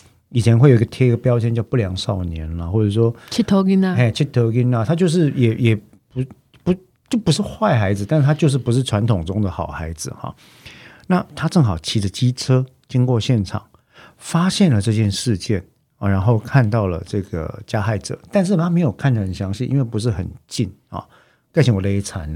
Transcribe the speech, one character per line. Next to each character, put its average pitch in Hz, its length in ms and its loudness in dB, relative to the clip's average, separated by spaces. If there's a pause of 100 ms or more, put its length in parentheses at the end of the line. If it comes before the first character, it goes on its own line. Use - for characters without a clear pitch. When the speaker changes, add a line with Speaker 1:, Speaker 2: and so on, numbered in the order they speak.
(300)
Speaker 1:
以 120 100 0
前 113 160 6
会 139 140 8
有 123 60 8
一 - 20 4
个 110 80 4
贴 127 220 0
一 - 20 4
个 117 60 0
标 120 220 0
签 117 140 -2
叫 117 100 -2
不 - 140 -4
良 92 200 -2
少 95 280 -4
年 80 320 -8
啦， 85 100 -6
或 107 180 0
者 104 60 2
说 117 240 2 (160)
Speaker 2:
佚 - 120 -2
佗 196 220 2
囡 190 160 2
仔。 185 160 0
Speaker 1:
嘿， 117 160 4
佚 - 120 0
佗 120 260 0
囡 123 200 0
仔， 117 140 0
他 160 120 0
就 185 100 2
是 160 260 2
也， 117 220 2
也 113 220 2 (360)
不， 127 120 -4 (400)
不， 180 100 2 (340)
就 262 80 -2
不 208 140 0
是 156 100 0
坏 202 380 0
孩 101 160 2
子， 101 100 -4
但 151 160 0
他 143 140 4
就 151 140 2
是 135 100 0
不 117 140 -2
是 120 100 2
传 110 240 0
统 95 180 0
中 98 160 -4
的 98 80 0
好 85 200 -6
孩 80 240 -10
子 - 180 -12
哈。 - 240 -14 (720)
那 180 180 0 (120)
他 160 120 -4
正 170 140 4
好 95 160 2
骑 - 220 -4
着 98 80 -2
机 123 240 0
车 127 340 0 (200)
经 123 200 0
过 123 120 0
现 107 260 0
场， - 180 -10 (540)
发 175 340 0
现 180 200 2
了 107 100 2
这 110 120 0
件 104 180 2
事 98 280 -2
件 92 260 -4 (320)
啊， 101 120 -4
然 98 120 2
后 110 180 2
看 120 300 2
到 107 180 0
了 87 200 -4
这 104 160 -4
个 - 440 -8
加 110 140 -4
害 104 160 -2
者， - 220 -10 (120)
但 196 140 0
是 190 120 0
他 165 120 2
没 175 120 2
有 135 120 0
看 139 200 0
得 110 80 2
很 92 120 -4
详 98 220 -6
细， - 120 -6
因 135 120 0
为 135 60 2
不 113 140 -6
是 117 120 -2
很 85 180 -4 (180)
近 92 240 -4 (180)
啊。 - 180 -12 (440)
盖 160 120 2
起 127 80 4
我 95 100 2
勒 98 200 0
残 80 360 -10